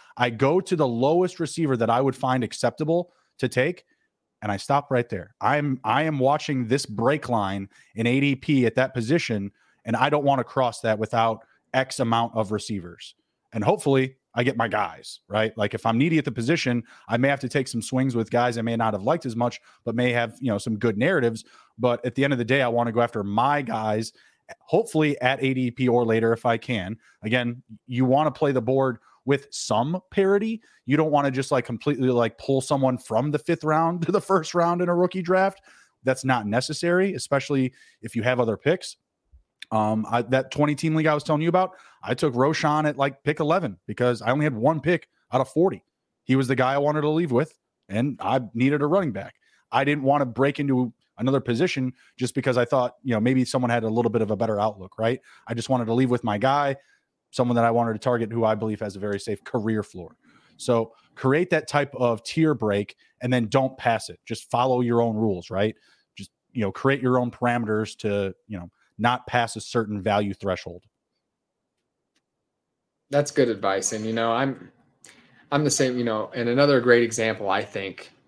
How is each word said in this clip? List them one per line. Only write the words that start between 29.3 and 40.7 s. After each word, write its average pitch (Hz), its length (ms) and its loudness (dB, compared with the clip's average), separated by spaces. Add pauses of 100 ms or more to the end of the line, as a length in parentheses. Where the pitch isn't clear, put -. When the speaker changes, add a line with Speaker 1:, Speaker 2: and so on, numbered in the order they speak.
Speaker 1:
some 160 580 -2
parity. 202 520 0 (240)
You 135 100 2
don't 156 160 2
wanna 143 200 2
just, 131 200 -4
like, 127 140 2
completely, 127 440 -2
like, 117 280 2
pull 135 240 0
someone 131 360 0
from 120 320 -2
the 147 100 -2
fifth 165 260 -2
round 165 360 0
<laughs> 165 40 -2
to - 80 -2
the 202 80 2
first 180 340 0
round 175 260 2
in 175 60 0
a 175 80 0
rookie 180 260 0
draft. 190 400 0 (420)
That's 131 200 0
not 123 240 0
necessary, 170 680 0
especially 135 600 -2 (280)
if 113 140 -12
you 110 80 -2
have 123 160 2
other 113 160 2
picks. - 400 -2 (720)
Um, 110 400 0
I, 120 120 0
that 131 280 0
twenty 147 260 2